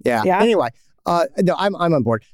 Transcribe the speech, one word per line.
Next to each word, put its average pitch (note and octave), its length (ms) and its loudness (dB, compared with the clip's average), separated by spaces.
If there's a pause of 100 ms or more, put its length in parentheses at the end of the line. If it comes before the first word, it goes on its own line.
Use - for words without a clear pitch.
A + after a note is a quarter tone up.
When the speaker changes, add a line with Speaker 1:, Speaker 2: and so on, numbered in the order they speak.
Speaker 1:
Yeah. A#2+ 180 0
Speaker 2:
Yeah. F#3 180 2
Speaker 1:
Anyway, G3 280 2 (360)
uh, E3+ 200 0 (140)
no, F3+ 180 0
I'm, G3 180 -2
I'm E3+ 200 0
on B2+ 80 0
board. A2+ 200 -2 (100)